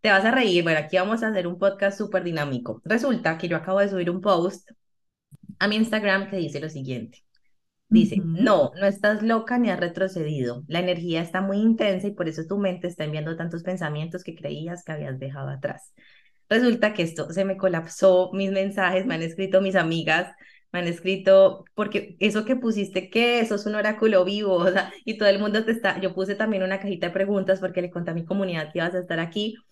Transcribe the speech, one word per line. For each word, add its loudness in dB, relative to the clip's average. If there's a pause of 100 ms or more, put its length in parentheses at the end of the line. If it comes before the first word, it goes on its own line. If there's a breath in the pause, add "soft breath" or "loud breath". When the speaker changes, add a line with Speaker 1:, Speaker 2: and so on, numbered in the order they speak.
Speaker 1:
Te 2
vas 6
a 4
reír, 4
bueno, 2
aquí -2
vamos 0
a -2
hacer -2
un -6
podcast 0
súper -2
dinámico. -4
Resulta 0
que -6
yo -2
acabo 0
de 4
subir -2
un -4
post 0 (880)
a 2
mi 0
Instagram 0
que -6
dice -4
lo -8
siguiente. -10 (640)
Dice, 6
Speaker 2:
Ujú. -4 (140)
Speaker 1:
"No, 4
no 2
estás 2
loca 0
ni 2
has -2
retrocedido. -2
La -2
energía -2
está -4
muy -2
intensa 2
y -6
por -4
eso -6
tu -2
mente -2
está -6
enviando -6
tantos -8
pensamientos -6
que -12
creías -10
que -10
habías -8
dejado -10
atrás". -10 (560 soft breath)
Resulta 2
que -2
esto -6
se 0
me -2
colapsó, 4
mis -2
mensajes, 0
me -2
han -2
escrito 2
mis 0
amigas, 0 (380 soft breath)
me -4
han -2
escrito, 4 (100)
porque -4
eso 2
que 0
pusiste, -4
¿qué? 2
Eso 0
es -6
un -4
oráculo 2
vivo, 0
<laughs> 4
o 4
sea, 0 (120)
y -6
todo 4
el 4
mundo 0
te 0
está, -2
yo -4
puse -4
también -2
una -2
cajita -4
de -8
preguntas 0
porque -4
le -4
conté -6
a -6
mi -4
comunidad -4
que -4
ibas -2
a 0
estar -4
aquí, -4 (180)